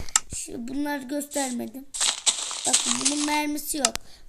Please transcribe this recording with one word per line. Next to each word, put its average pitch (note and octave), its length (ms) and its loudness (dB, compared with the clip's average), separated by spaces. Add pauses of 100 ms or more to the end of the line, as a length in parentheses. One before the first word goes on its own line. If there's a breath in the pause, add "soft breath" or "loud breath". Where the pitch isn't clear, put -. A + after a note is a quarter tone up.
(360 loud breath)
Şu, - 320 -6
bunları C#4+ 360 -2
göstermedim. C4 840 -4 (800)
Bakın B3 260 4 (120)
bunun D4 200 2
mermisi D4+ 520 2
yok. B3+ 160 6 (360 loud breath)